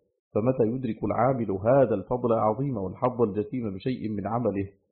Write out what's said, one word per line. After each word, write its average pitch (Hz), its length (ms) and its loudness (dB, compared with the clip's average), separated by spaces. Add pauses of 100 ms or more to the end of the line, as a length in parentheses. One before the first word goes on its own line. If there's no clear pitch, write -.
(340)
فمتى 123 300 2 (120)
يدرك 123 280 -4
العامل 113 480 0
هذا 113 440 4
الفضل 120 380 0
العظيم 110 440 0
والحظ 113 440 -2
الجسيم 104 520 0
بشيء 110 360 -6
من 98 180 -4
عمله؟ 104 400 -2 (240)